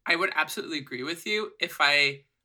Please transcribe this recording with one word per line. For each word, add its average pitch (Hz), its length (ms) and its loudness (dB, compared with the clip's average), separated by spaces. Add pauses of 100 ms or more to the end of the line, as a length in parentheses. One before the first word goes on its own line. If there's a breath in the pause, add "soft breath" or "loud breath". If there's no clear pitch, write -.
I 170 100 4
would 180 200 0
absolutely 156 440 -2
agree 131 240 -8
with 165 220 -8
you 214 340 -2
if 170 200 -6
I 143 460 4 (200)